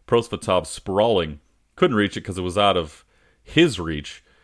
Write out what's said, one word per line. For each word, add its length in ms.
Prosvetov 600
sprawling, 720
couldn't 220
reach 180
it 60
'cause 160
it 60
was 140
out 200
of 260
his 340
reach, 460